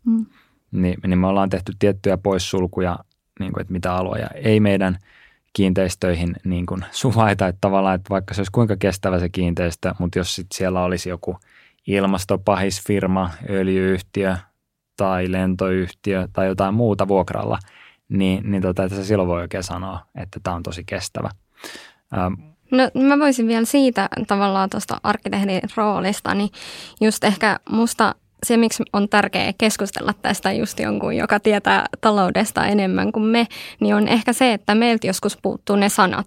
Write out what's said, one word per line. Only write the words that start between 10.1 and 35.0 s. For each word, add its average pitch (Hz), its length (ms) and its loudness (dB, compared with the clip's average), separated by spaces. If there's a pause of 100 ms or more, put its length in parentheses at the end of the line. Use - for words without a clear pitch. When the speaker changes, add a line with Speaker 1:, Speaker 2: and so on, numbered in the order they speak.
Speaker 2:
jos 90 160 -2
sit 90 180 -10
siellä 92 300 -2
olisi 90 260 -2
joku 87 280 -8 (500)
ilmastopahisfirma, 95 1400 0 (180)
öljyyhtiö 95 880 0 (600)
tai 92 360 0
lentoyhtiö 92 1000 -2
tai 95 140 0
jotain 95 280 0
muuta 104 340 2
vuokralla, 101 500 0 (500)
niin, 98 420 0
niin 98 120 0
tota, 92 220 0
että 92 120 -4
se 98 80 -6
silloin 98 240 2
voi 87 120 0
oikein 90 220 -6
sanoa, 92 380 -8 (140)
että - 280 -12
tää 90 120 -4
on 85 80 -6
tosi 87 240 -10
kestävä. - 440 -8 (840)
Ähm, 92 160 0 (380)
Speaker 3:
No, 262 240 4
mä 277 240 4
voisin 254 300 2
vielä 226 160 2
siitä 240 440 2 (180)
tavallaan 196 440 0
tuosta - 320 -6
arkkitehdin 196 580 -2 (160)
roolista, 196 580 -2
niin 202 160 0 (500)
just 214 240 2
ehkä 208 360 2 (100)
musta 226 440 2 (320)
se, 233 100 4
miksi 226 260 2 (100)
on 202 160 0
tärkeää 196 500 0
keskustella - 640 -2
tästä 196 300 -2
just 214 280 -4
jonkun, - 360 -2
joka - 240 0
tietää 202 460 2 (140)
taloudesta 202 640 2
enemmän 196 460 0
kuin 220 120 0
me, 226 220 2 (340)
niin 208 140 2
on 208 140 2
ehkä 233 240 2
se, 247 200 4
että 202 220 0
meiltä 226 320 2